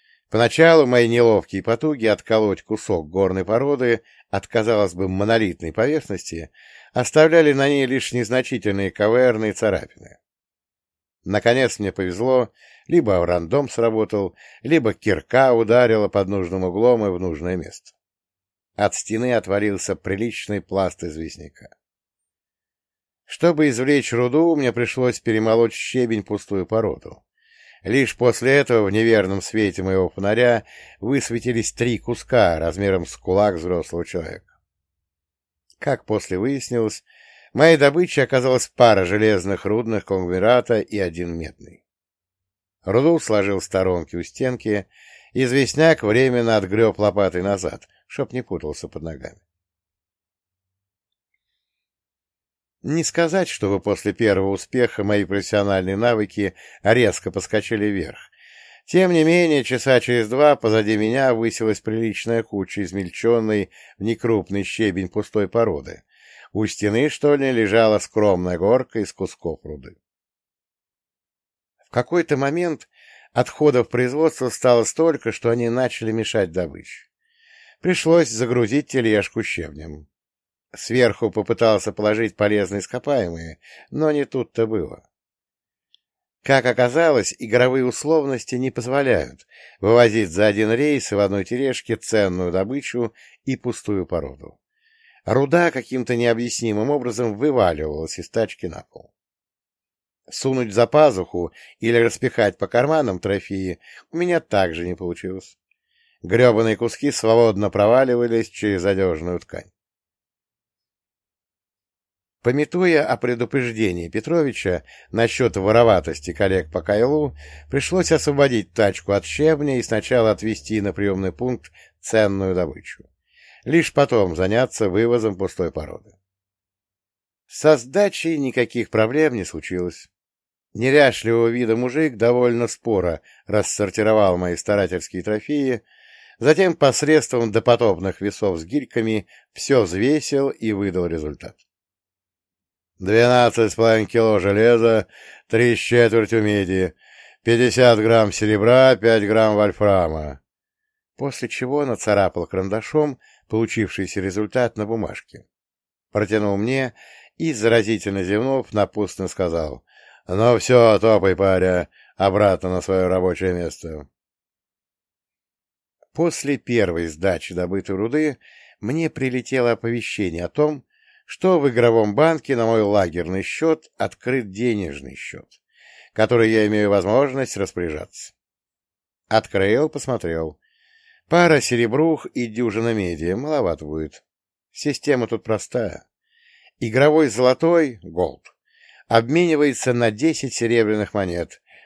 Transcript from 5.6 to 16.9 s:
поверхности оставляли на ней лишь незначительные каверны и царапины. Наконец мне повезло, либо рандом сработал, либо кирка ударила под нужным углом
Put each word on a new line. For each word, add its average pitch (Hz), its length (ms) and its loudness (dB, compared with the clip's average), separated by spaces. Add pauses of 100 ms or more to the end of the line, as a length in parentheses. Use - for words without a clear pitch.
поверхности 107 800 -6 (420)
оставляли 156 600 4
на 139 160 0
ней 139 180 2
лишь 127 260 -4
незначительные 107 800 -2
каверны 110 580 2
и 98 40 -2
царапины. - 640 -4 (1080)
Наконец 117 540 2
мне 98 140 -4
повезло, 110 600 -2 (340)
либо 107 400 2
рандом 90 420 -2
сработал, 110 680 -2 (260)
либо 127 320 0
кирка 123 580 2
ударила 113 560 4
под 98 200 0
нужным 92 360 -4
углом 110 400 2